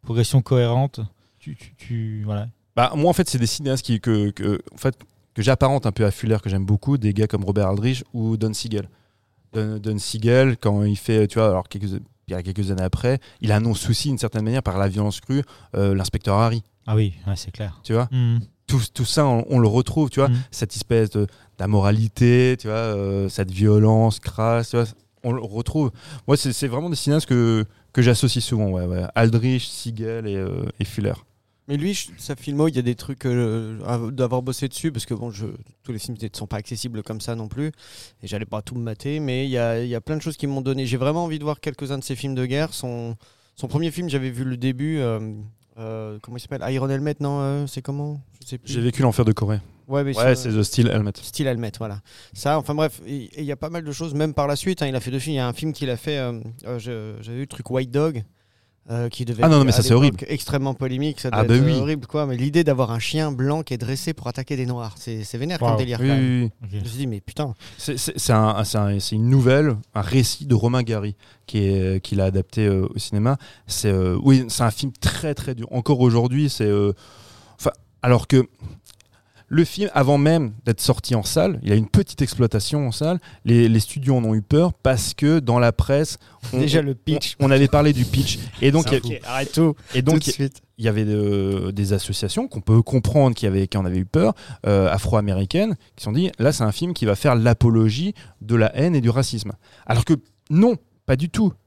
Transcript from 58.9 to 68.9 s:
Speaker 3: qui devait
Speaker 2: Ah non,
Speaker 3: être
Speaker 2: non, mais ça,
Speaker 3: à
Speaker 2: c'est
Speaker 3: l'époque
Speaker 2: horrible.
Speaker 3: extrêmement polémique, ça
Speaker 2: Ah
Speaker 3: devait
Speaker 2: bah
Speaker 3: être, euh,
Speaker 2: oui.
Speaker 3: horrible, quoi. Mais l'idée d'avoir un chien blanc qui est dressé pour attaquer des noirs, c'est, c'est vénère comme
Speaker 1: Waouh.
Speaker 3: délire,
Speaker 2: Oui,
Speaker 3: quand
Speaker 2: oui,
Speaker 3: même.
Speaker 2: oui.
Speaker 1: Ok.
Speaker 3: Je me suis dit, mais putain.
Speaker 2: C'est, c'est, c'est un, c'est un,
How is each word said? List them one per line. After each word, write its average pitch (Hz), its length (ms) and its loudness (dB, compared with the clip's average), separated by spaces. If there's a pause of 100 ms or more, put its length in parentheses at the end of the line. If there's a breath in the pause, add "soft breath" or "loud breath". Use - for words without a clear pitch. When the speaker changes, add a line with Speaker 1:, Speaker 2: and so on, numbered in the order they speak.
Speaker 3:
qui 123 160 -8
devait 117 180 -2
Speaker 2:
Ah 160 40 6
non, 160 80 8
Speaker 3:
être 147 40 8
Speaker 2:
non, 135 60 8
mais 127 60 4
ça, 120 80 6
Speaker 3:
à - 20 4
Speaker 2:
c'est 98 80 2
Speaker 3:
l'époque 104 100 8
Speaker 2:
horrible. 123 180 4 (100)
Speaker 3:
extrêmement 139 480 -4
polémique, 135 440 -4
ça 131 120 -4
Speaker 2:
Ah 107 120 2
Speaker 3:
devait 117 160 6
Speaker 2:
bah 135 80 6
Speaker 3:
être, 156 40 4
euh, 151 40 2
Speaker 2:
oui. - 60 0
Speaker 3:
horrible, 147 260 -2
quoi. 151 180 -2
Mais 131 100 -2
l'idée 143 280 2
d'avoir 131 280 2
un 117 80 -2
chien 151 320 -2
blanc 139 300 -2
qui 139 140 -6
est - 40 -6
dressé 131 360 -6
pour - 120 -14
attaquer 131 300 -6
des 127 80 -2
noirs, 120 320 -6
c'est, 110 260 -10
c'est 110 140 -10
vénère 151 220 -4
comme 120 100 2
Speaker 1:
Waouh. 113 80 2
Speaker 3:
délire, 120 240 -2
Speaker 2:
Oui, 131 60 2
Speaker 3:
quand 139 80 4
Speaker 2:
oui, 135 40 2
Speaker 3:
même. 127 240 2
Speaker 2:
oui. 107 80 -2 (120)
Speaker 1:
Ok. 104 80 -12
Speaker 3:
Je 101 80 -8
me 92 60 -6
suis 117 120 -10
dit, 139 100 -4
mais 104 140 -6
putain. 139 320 -8 (240 loud breath)
Speaker 2:
C'est, 143 200 -6
c'est, - 200 -6
c'est - 160 0
un, 107 300 4
c'est 98 160 -4
un, 101 200 0